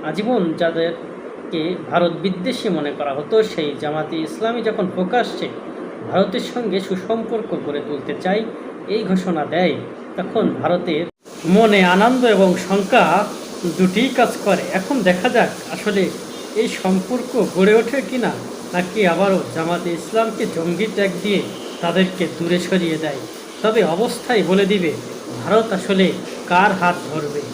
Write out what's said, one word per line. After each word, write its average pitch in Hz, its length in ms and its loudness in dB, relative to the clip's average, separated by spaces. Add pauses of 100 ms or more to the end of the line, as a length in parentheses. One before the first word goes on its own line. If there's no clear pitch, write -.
আজীবন 208 340 0 (160)
যাদেরকে 165 1040 -4 (280)
ভারত 170 220 2 (100)
বিদ্বেষী 196 460 -2
মনে 147 300 -2
করা 143 160 -2
হতো, 214 280 2
সেই 156 280 -2 (100)
জামাতে 151 360 -2
ইসলামী 226 460 -2
যখন 208 320 0
প্রকাশ্যে 185 540 -2 (640)
ভারতের 196 340 0 (100)
সঙ্গে 208 260 -2
সুসম্পর্ক 214 720 -4 (160)
গড়ে 143 220 -4
তুলতে 147 340 -6
চায়, 202 200 2 (460)
এই 214 160 -2
ঘোষণা 185 400 0
দেয়, 156 300 2 (420)
তখন 190 280 -2 (180)
ভারতের 175 440 0 (400)
মনে 202 380 6
আনন্দ 220 400 6
এবং 190 300 6 (140)
শঙ্কা 196 360 4 (760)
দুটিই 185 300 4
কাজ 247 240 4 (120)
করে। 180 180 2 (100)
এখন 190 300 0
দেখা 180 260 4
যাক 214 220 4 (220)
আসলে 196 300 0 (520)
এই 226 140 0
সম্পর্ক 190 760 0 (120)
গড়ে 196 180 6
ওঠে 233 240 4 (120)
কিনা, 226 220 0 (400)
নাকি 185 340 0
আবারও 180 320 4 (160)
জামাতে 170 380 -2
ইসলামকে 220 520 -2 (120)
জঙ্গি 170 380 0
ট্যাগ 196 160 2 (120)
দিয়ে 202 180 2 (400)
তাদেরকে 180 440 2 (140)
দূরে 170 200 0
সরিয়ে 170 400 0
দেয়। 143 220 -4 (420)
তবে 220 220 4
অবস্থাই 175 580 0
বলে 190 240 4
দিবে 180 260 2 (520)
ভারত 220 280 2
আসলে 185 400 2 (360)
কার 185 240 6
হাত 175 240 2 (140)
ধরবে। 147 320 -4 (120)